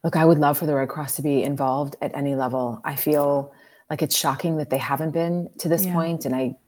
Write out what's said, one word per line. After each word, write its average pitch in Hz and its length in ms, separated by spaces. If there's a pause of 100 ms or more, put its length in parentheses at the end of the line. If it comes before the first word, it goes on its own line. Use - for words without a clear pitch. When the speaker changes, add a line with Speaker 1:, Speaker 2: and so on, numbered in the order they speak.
Speaker 1:
Look, 170 120
I 160 80
would 165 140
love 147 200
for 170 80
the 151 100
Red 135 120
Cross 143 300
to 143 40
be 139 220
involved 139 580
at - 140
any 143 200
level. 127 500
I 143 100
feel 143 560 (380)
like 160 120
it's 151 140
shocking 160 420
that 151 120
they 135 80
haven't 143 340
been 170 460
to - 100
this 170 180
Speaker 2:
Yeah. 180 80
Speaker 1:
point, 165 300
and 127 100
I 127 220 (120)